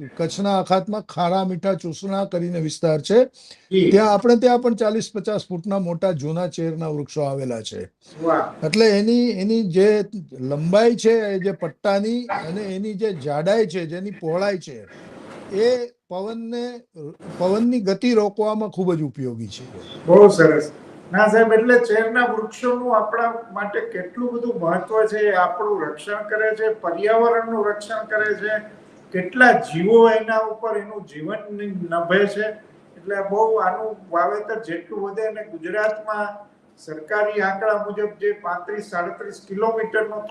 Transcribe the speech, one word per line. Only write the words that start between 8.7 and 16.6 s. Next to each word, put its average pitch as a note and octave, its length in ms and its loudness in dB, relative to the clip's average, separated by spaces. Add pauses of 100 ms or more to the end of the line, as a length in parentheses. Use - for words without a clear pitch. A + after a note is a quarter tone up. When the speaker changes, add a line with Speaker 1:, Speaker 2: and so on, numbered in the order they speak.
Speaker 1:
એની, A#3+ 300 2
એની G#3+ 340 0
જે G3+ 400 4 (360)
લંબાઈ E3+ 560 2
છે, A3 160 4
એ G#3 280 0
જે G3 120 -2
પટ્ટાની G#3 720 -2
અને E3 360 -6
એની G3+ 320 -6
જે G#3 200 -2
જાડાઈ D#3+ 520 0
છે, F3 200 -4
જેની F#3 260 -8
પહોળાઈ F#3+ 460 -2
છે, A#2+ 300 -16 (680)
એ A#3+ 340 2 (220)
પવનને, A3+ 680 -8 (580)